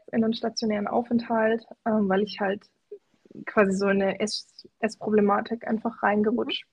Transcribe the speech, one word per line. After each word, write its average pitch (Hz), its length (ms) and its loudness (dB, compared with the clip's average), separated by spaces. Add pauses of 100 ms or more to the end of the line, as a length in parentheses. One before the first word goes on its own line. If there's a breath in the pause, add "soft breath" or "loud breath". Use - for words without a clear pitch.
(140)
in 233 80 2
'nen 226 140 2
stationären 214 520 -2
Aufenthalt, 226 760 0 (220)
ähm, 214 220 2
weil 196 140 2
ich 202 180 -6
halt 202 240 -2 (840)
quasi 196 260 4
so 196 160 0
in 196 100 4
'ne 190 220 0
Ess-, - 460 -8 (120)
Essproblematik 214 880 0
einfach 226 360 -4
reingerutscht 214 680 0